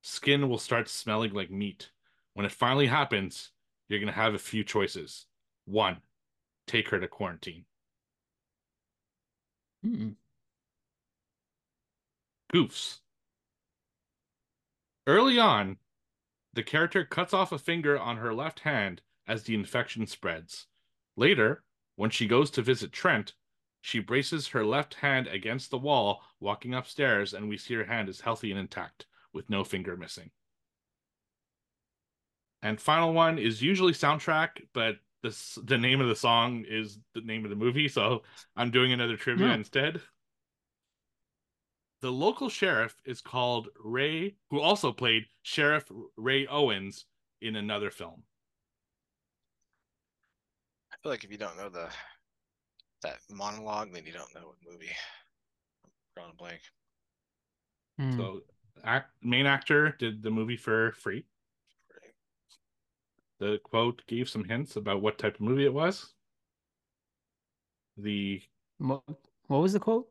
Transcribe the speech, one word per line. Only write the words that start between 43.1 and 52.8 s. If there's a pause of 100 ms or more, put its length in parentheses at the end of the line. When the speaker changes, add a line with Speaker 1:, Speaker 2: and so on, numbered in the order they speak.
Speaker 1:
called (100)
Ray, (120)
who
also
played (160)
Sheriff (320)
Ray
Owens (380)
in
another
film. (2750)
Speaker 3:
I
feel
like
if
you
don't
know
the, (1120)